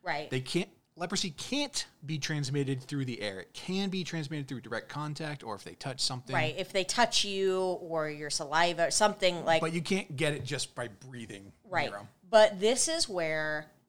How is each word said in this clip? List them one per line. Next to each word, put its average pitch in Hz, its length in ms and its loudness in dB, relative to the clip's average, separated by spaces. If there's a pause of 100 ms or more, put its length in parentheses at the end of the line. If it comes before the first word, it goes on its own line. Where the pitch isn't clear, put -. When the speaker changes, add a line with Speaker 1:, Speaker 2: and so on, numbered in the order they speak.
Speaker 1:
Right. 151 260 -4
Speaker 2:
They 131 120 0
can't, 170 280 -2 (280)
leprosy 180 340 -2
can't - 560 -4 (180)
be 151 140 -4
transmitted 139 640 0
through 135 240 -4
the 120 160 -6
air. 98 180 -4
It - 140 -16
can 196 340 -2
be 185 160 -2
transmitted 151 440 -6
through 127 120 -6
direct 110 300 -6
contact 151 520 -6
or 113 120 -6
if 98 100 -12
they 82 120 -12
touch 131 240 -8
something. - 340 -2
Speaker 1:
Right, 156 240 2
if 185 140 -6
they 190 120 2
touch - 400 4
you 190 340 2 (220)
or 160 300 -2
your 151 180 -8
saliva 160 600 4
or - 20 0
something 185 560 4
like 160 160 6
Speaker 2:
But 165 100 0
you 175 80 2
can't 175 340 -2
get 147 200 2
it 135 100 -6
just 135 300 -6
by 160 140 -6
breathing 107 640 -14 (180)
Speaker 1:
Right. 156 180 0
Speaker 2:
near 101 120 -6
'em. 107 80 -14 (200)
Speaker 1:
But 214 320 8
this 233 260 4
is 330 220 0
where 156 600 -2 (180)